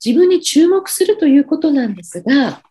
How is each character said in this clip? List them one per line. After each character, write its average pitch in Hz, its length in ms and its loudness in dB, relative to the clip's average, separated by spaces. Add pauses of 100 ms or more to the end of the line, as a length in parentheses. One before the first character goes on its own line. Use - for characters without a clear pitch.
自 240 140 0
分 359 120 4
に 349 120 0
注 320 260 2
目 381 200 0
す - 180 -4
る 415 120 0
と 311 100 0
い 277 120 4
う 277 60 2
こ 320 120 -4
と 311 140 -2
な 254 160 0
ん 202 80 -8
で 175 80 -18
す 175 180 -14
が、 240 500 -2